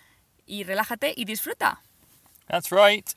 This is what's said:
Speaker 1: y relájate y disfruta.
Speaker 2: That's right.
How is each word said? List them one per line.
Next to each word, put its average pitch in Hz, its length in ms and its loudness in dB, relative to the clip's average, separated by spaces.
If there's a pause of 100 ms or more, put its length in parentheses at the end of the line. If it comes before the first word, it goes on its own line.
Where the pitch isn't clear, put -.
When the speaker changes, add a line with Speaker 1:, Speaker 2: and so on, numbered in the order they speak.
(460)
Speaker 1:
y 202 160 -10
relájate 214 540 -4
y - 80 -8
disfruta. - 580 -4 (640)
Speaker 2:
That's - 240 -4
right. 202 460 4